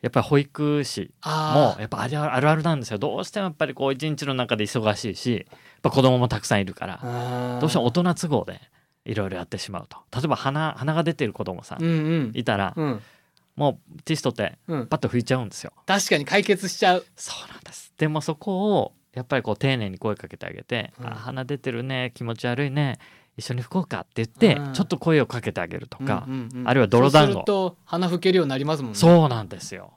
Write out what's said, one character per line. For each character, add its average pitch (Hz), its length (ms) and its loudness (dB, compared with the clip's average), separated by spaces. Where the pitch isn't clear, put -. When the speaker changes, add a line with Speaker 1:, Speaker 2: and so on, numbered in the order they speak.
Speaker 1:
や 127 60 -4
っ 120 40 -2
ぱ 131 100 2
り - 40 -2
保 143 140 4
育 147 460 -2
士 - 160 -8
も - 60 -8
Speaker 2:
あ 156 540 2
ー。 101 40 -10
Speaker 1:
や 110 60 -6
っ - 20 -12
ぱ - 120 -6
あ 139 60 -4
る 147 100 -4
あ 147 100 -2
る、 113 60 -2
あ 127 60 0
る 147 100 4
あ 160 60 6
る 160 80 -2
な 165 120 2
ん 139 40 -4
で 113 60 -6
す - 60 -8
よ。 107 60 -4
ど 143 200 -4
う - 80 -6
し - 60 -14
て 208 100 -4
も 190 60 -2
や - 20 -2
っ 156 40 -10
ぱ 160 120 -2
り 135 80 -8
こ 135 140 -2
う 139 60 0
一 143 160 -4
日 147 160 -4
の 139 80 -4
中 123 220 0
で 107 80 -2
忙 107 320 0
し 104 160 -6
い - 40 -8
し、 123 180 -2
や 104 60 -2
っ - 60 -12
ぱ - 80 2
子 135 120 4
供 127 160 6
も 123 120 4
た 110 100 -4
く - 60 -12
さ 113 100 2
ん 101 60 4
い 95 40 0
る 92 80 -10
か - 120 -12
ら、 92 180 -10
Speaker 2:
あ 120 540 -6
ー。 - 20 -6
Speaker 1:
ど 156 80 2
う - 20 2
し - 40 -2
て 185 40 2
も 123 60 2
大 120 80 4
人 175 120 2
都 175 140 -6
合 113 160 0
で 92 160 -14
い 110 120 -6
ろ 101 120 -2
い - 40 -6
ろ 95 40 -8
や 87 80 -8
っ - 40 -14
て 110 100 -8
し - 120 -10
ま 92 120 -10
う 110 80 -18
と。 - 80 -20
例 127 60 -2
え 165 60 -2
ば 127 80 2
鼻、 147 400 -2
鼻 147 160 -4
が 165 100 0
出 160 100 0
て 135 140 -2
る 104 60 -6
子 107 100 -8
供 92 220 -8
さ - 100 -12
ん 165 80 -6
Speaker 2:
う - 20 -2
ん 165 40 2
う 165 40 2
ん。 107 80 -6
Speaker 1:
い 123 100 -4
た 117 100 2
ら、 98 220 -2
Speaker 2:
う 160 40 -4
ん。 123 200 -2
Speaker 1:
も 139 280 0
う - 100 -20
テ 165 100 -4
ィ - 20 0
ッ - 40 -6
シ - 60 -8
ュ 127 60 2
取 104 180 -4
っ - 20 -10
て - 60 -20
Speaker 2:
う 160 80 -4
ん。 117 100 -6
Speaker 1:
パ - 80 0
ッ 208 40 -2
と 120 100 -2
拭 123 80 -2
い 120 80 0
ち - 80 0
ゃ 131 40 2
う 123 80 -4
ん 95 40 -10
で - 60 -18
す - 100 -14
よ。 - 80 -14
Speaker 2:
確 196 220 0
か 170 100 2
に 143 60 -2
解 190 200 2
決 190 260 0
し - 80 -10
ち 208 100 4
ゃ 180 100 6
う。 175 80 -6
Speaker 1:
そ - 160 -14
う - 60 -20
な - 80 -20
ん - 0 -
で - 140 -20
す。 - 240 -20
で 156 100 0
も 151 140 -2
そ 160 120 -6
こ 196 440 0
を - 160 0
や 127 100 -8
っ - 40 -14
ぱ 143 80 -2
り 123 80 0
こ - 80 -4
う 101 60 -2
丁 135 180 0
寧 107 140 -4
に 92 100 -12
声 107 160 -2
か - 140 -18
け - 80 -16
て - 80 -14
あ 90 60 -10
げ - 120 -14
て、 - 360 -6
Speaker 2:
う 120 40 -12
ん。 120 80 -8
Speaker 1:
「あ、 113 40 -10
鼻 127 280 -8
出 135 140 -6
て 135 120 -6
る 117 140 -6
ね、 127 320 -4
気 - 80 -10
持 117 120 -4
ち 123 120 -6
悪 123 180 0
い 135 60 -4
ね、 139 260 0
一 - 100 -12
緒 131 80 -6
に 123 100 -4
拭 - 40 -12
こ 185 140 -2
う 156 40 -4
か」 107 160 -8
っ - 40 -12
て - 180 -4
言 - 20 0
っ - 40 -14
て、 - 260 4
Speaker 2:
う 143 140 -6
ん。 135 40 -8
Speaker 1:
ち - 60 -4
ょ 196 60 2
っ - 20 -18
と - 100 -2
声 160 220 4
を 120 80 2
か 120 140 -8
け 107 100 -4
て - 80 -6
あ 87 80 -4
げ 90 100 -10
る - 100 -10
と - 100 -18
か、 113 300 -2
Speaker 2:
う 131 40 -8
ん 127 220 -6
う - 20 -12
ん 123 60 -8
う - 20 -6
ん。 117 40 0
Speaker 1:
あ 120 60 4
る 135 60 6
い - 20 8
は 107 60 6
泥 123 240 8
団 151 160 8
子。 - 60 2
Speaker 2:
そ - 0 -
う - 0 -
す - 60 -2
る - 60 -4
と 190 380 0
鼻 175 260 -2
拭 175 100 0
け 185 120 4
る 185 60 6
よ 175 60 6
う - 20 2
に 135 60 -2
な 131 60 -2
り 139 60 -2
ま 151 140 0
す 139 60 -4
も 120 60 -6
ん - 40 -10
ね。 101 40 -8
Speaker 1:
そ 165 280 10
う 139 40 4
な 117 140 -2
ん 90 60 -12
で 92 100 -14
す - 160 -12
よ。 92 220 -16